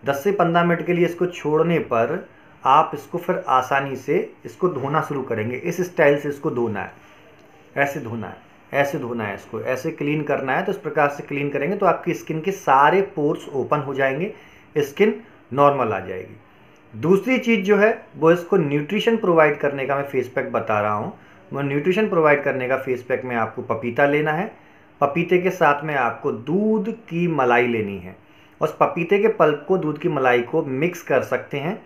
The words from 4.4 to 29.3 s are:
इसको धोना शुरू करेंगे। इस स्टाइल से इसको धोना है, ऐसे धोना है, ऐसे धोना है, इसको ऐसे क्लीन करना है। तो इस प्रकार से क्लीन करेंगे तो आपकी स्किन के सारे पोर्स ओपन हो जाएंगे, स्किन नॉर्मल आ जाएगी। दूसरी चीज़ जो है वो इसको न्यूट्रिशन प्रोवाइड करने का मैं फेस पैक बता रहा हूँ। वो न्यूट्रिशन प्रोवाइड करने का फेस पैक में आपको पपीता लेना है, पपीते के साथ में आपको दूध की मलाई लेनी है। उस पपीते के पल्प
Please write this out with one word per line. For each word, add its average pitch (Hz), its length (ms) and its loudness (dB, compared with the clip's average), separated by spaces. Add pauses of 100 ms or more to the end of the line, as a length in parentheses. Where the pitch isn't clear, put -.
इसको - 260 -4
धोना 143 300 -2
शुरू 143 220 -4
करेंगे। 113 340 -4
इस 175 260 -6
स्टाइल 147 360 4
से 147 100 -6
इसको 143 220 -4
धोना 113 300 -2
है, - 120 -10 (840)
ऐसे 143 240 0
धोना 113 260 -8
है, 85 100 -14 (360)
ऐसे 143 260 0
धोना 120 260 -4
है, 101 100 -4
इसको - 280 -10
ऐसे 127 300 -4
क्लीन 147 300 -2
करना 135 300 -2
है। 170 120 -2
तो 202 80 -4
इस - 60 -6
प्रकार 147 300 0
से 143 140 -8
क्लीन 143 280 -6
करेंगे 143 260 -4
तो 196 100 2
आपकी 160 280 0
स्किन 160 260 -6
के 190 120 -4
सारे 151 480 4 (160)
पोर्स 151 340 -2
ओपन 143 300 -2
हो 135 140 -6
जाएंगे, 139 380 -2 (440)
स्किन 196 440 2 (320)
नॉर्मल 135 400 4
आ 95 80 -2
जाएगी। 95 360 -12 (580)
दूसरी 185 440 2
चीज़ 226 220 2
जो 196 160 2
है 214 240 4 (160)
वो 160 160 6
इसको 175 260 2
न्यूट्रिशन 160 580 0
प्रोवाइड 165 420 4
करने 139 280 -2
का 139 100 0
मैं 139 80 -2
फेस 127 240 -2
पैक 127 240 -4
बता 107 280 0
रहा 104 140 0
हूँ। 131 180 -6 (400)
वो 139 100 -4
न्यूट्रिशन 170 460 0
प्रोवाइड 151 360 4
करने 127 240 -2
का 131 100 2
फेस 123 240 -4
पैक 127 220 -2
में 123 120 -4
आपको 113 280 -4
पपीता 120 420 0
लेना 151 260 0
है, 185 200 -4 (480)
पपीते 170 380 2
के 180 120 0
साथ 151 340 2
में 156 100 -4
आपको 131 380 -2
दूध 196 560 -2 (120)
की 170 280 -4
मलाई 123 380 2
लेनी 107 320 -2
है। 92 160 -14 (460)
उस 160 200 -2
पपीते 170 380 2
के 220 100 2
पल्प 151 400 2